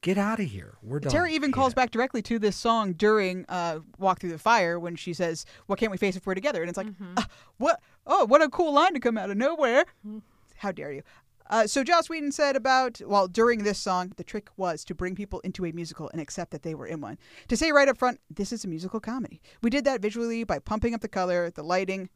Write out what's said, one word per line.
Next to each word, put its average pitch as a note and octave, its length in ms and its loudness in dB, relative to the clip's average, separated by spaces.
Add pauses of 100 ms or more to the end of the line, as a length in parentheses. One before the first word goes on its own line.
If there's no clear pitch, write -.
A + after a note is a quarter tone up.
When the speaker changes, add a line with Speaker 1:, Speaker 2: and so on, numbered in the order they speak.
Speaker 1:
Get F#3 160 0
outta G#3 280 0
here. G2+ 380 -10
We're B2 180 -6
done. C#3 120 0
Speaker 2:
Tara E4+ 160 4
even D4+ 220 0
Speaker 1:
Hate B3+ 60 0
Speaker 2:
calls C4 180 4
Speaker 1:
it. - 20 2
Speaker 2:
back B3+ 140 2
directly A#3+ 320 -2
to A#3 160 -2
this G#3 180 2
song A3+ 380 0
during, F#3+ 560 2
uh, E3+ 300 -4 (180)
Walk F#3 220 2
Through F3+ 100 -6
the D#3+ 80 -8
Fire F3 420 4
when E3+ 160 -6
she F3+ 160 -8
says, E3 320 -4 (220)
"What G3 120 -2
can't A3+ 140 0
we F#3 60 -6
face F#3+ 180 0
if F#3 100 -12
we're F#3+ 80 -2
together?" G3 280 -2
And F3 80 -4
it's F3 80 -8
like, G3 80 -6
Speaker 3:
Mm-hmm. F#3 320 -6
Speaker 2:
"Uh, A3+ 60 0 (340)
what? D#4 220 2 (260)
Oh, F4+ 180 4
what B3+ 160 8
a D#4 80 4
cool D#4+ 240 0
line D#4+ 220 4
to B3+ 60 -2
come A3+ 180 0
out F#3+ 100 -4
of G3+ 80 -4
nowhere." C#4 480 4 (220)
Speaker 3:
Mm. G#3+ 160 -14 (340)
Speaker 2:
How G3+ 160 -6
dare D3 200 -10
you? C#3 100 -10 (480)
Uh, A3 160 4
so C4+ 180 0
Joss E4 240 2
Whedon D#4 240 -4
said C#4+ 240 2
about, C4 480 2
well, G3 240 4
during A3+ 360 2
this G3+ 140 0
song, F#3 380 -2
"The - 80 -12
trick - 320 -10
was F3 300 -4
to - 80 -8
bring F#3 200 -4
people G3 260 -8
into F#3 260 -6
a E3 60 -4
musical E3 380 -10
and E3 100 -8
accept E3 320 -8
that - 100 -12
they D#3+ 120 -6
were C#3 120 -12
in D#3+ 140 -8
one. A#2 180 -12 (300)
To A#3+ 80 0
say D#4+ 160 2
right C#4+ 160 8
up B3 100 0
front, - 220 0 (100)
this G3 220 -6
is A3+ 120 -10
a G3+ 40 -6
musical F3+ 320 -8
comedy. A#3+ 420 -10 (180)
We A#3 80 0
did B3+ 160 0
that C4+ 160 2
visually A#3 440 -4
by E3 160 -2
pumping A3+ 340 -2
up A3+ 80 -8
the A3 60 -8
color, F3+ 420 -2
the D#3 140 -14
lighting, F#3 520 -2